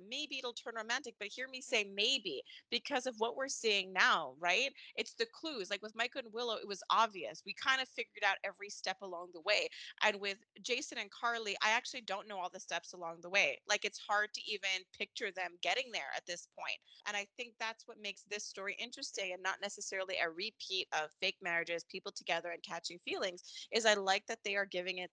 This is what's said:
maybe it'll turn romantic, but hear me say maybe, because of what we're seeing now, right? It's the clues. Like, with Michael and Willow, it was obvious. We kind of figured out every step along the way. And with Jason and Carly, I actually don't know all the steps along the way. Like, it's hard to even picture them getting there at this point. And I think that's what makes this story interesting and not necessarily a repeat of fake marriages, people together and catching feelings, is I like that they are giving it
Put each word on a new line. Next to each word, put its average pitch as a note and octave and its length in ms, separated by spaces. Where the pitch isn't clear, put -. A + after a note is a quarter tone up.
maybe C4+ 300
it'll B3+ 160
turn A3+ 220
romantic, A#3 440
but G3+ 100
hear B3+ 180
me C4 140
say A3+ 220
maybe, G3+ 600
because B3 360
of B3+ 120
what A3+ 180
we're C4+ 120
seeing G3+ 460
now, F#3 460
right? F#3+ 320
It's A3+ 200
the A3+ 100
clues. A#3+ 440
Like, G3 120
with G#3+ 140
Michael A#3+ 260
and A3+ 120
Willow, A#3 220
it - 120
was G3 220
obvious. F#3 560
We G3+ 80
kind C4 280
of B3+ 80
figured - 360
out G3 180
every G3 260
step - 320
along F3+ 320
the E3+ 80
way. F3+ 280
And G#3 160
with G3 200
Jason B3 360
and G#3 140
Carly, A3+ 500
I G#3+ 100
actually B3 300
don't G3+ 260
know G3+ 120
all F3+ 100
the F#3 100
steps - 340
along E3+ 280
the E3+ 80
way. F3 380
Like, G#3 180
it's G3+ 140
hard G#3 340
to - 80
even F#3+ 320
picture G#3 340
them F3 300
getting A3+ 300
there E3 240
at E3+ 100
this F3 220
point. C3+ 200
And G#3 120
I G3+ 100
think A#3+ 220
that's A3+ 280
what A3 120
makes G3+ 240
this G#3 220
story G3 340
interesting A#3 540
and F#3 100
not F#3+ 180
necessarily F#3+ 560
a E3+ 120
repeat F#3 640
of D#3 260
fake F#3 220
marriages, E3+ 420
people - 280
together E3+ 400
and E3+ 120
catching F3 360
feelings, A#3 440
is A3 140
I G#3+ 100
like G3 320
that A3+ 160
they G3+ 120
are G3+ 100
giving F#3 340
it F3+ 140